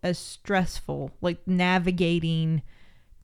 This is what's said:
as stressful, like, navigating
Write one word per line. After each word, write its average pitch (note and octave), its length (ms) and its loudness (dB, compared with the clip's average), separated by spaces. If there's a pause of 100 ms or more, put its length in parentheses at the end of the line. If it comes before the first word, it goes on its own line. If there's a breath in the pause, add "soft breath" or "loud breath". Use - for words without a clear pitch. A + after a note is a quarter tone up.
as F3+ 160 -2
stressful, - 1000 -4
like, F3 260 -2
navigating E3+ 1160 2 (600 soft breath)